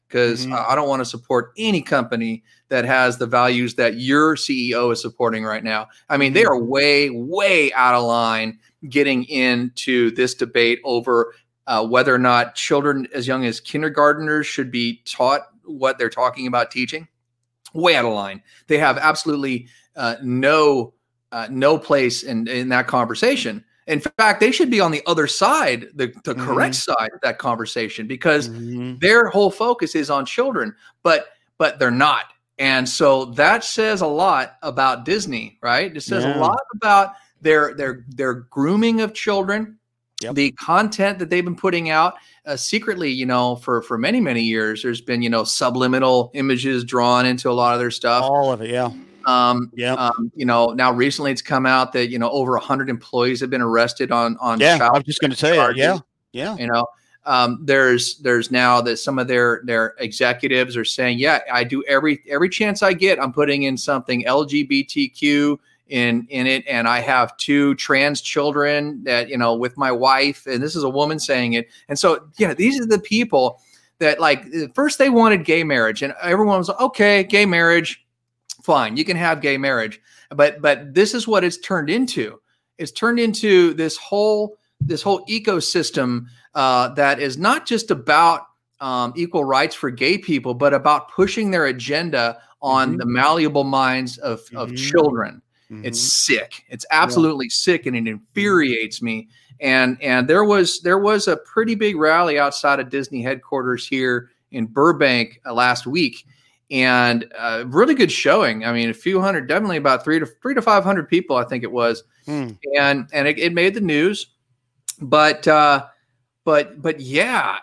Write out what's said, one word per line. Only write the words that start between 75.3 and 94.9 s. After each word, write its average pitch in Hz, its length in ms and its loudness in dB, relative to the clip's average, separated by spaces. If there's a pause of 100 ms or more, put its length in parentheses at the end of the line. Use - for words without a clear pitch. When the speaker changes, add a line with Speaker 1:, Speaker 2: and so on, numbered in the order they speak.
Speaker 1:
gay 165 180 2
marriage, 120 400 0
and 139 100 -4 (100)
everyone 196 360 2
was 175 100 -2
like, 196 120 -6
"Okay, 208 420 4
gay 202 240 2
marriage, 170 580 2 (600)
fine, 123 320 2
you 156 80 -2
can 180 120 -2
have 160 240 0
gay 139 180 0
marriage." 123 420 -4 (300)
But, 147 300 2
but 143 320 0
this 208 220 2
is 226 140 -4
what 196 160 4
it's 175 140 -2
turned 160 300 -4
into. 180 520 -4 (380)
It's 160 120 -10
turned 233 300 0
into 202 540 4
this 160 220 -2
whole, 208 600 -2 (240)
this 147 220 -4
whole 196 240 0
ecosystem, 156 1000 -2 (300)
uh, 127 380 2
that 143 260 2
is 139 180 -6
not 226 260 0
just 226 280 -4
about, 151 500 4 (380)
um, 127 340 -4
equal 170 300 -4
rights 135 320 0
for 135 140 -6
gay 131 280 0
people, 135 360 -4
but 139 200 2
about 147 380 0
pushing 196 400 0
their 165 140 2
agenda 131 720 -4 (220)
on 131 280 2
Speaker 2:
Mm-hmm. - 100 -4
Speaker 1:
the 123 80 -6
malleable 143 580 2
minds 131 540 -2
of, 117 220 -6 (160)
of 120 140 -8
Speaker 2:
Mm-hmm. 123 60 -12
Speaker 1:
children. 139 640 0 (400)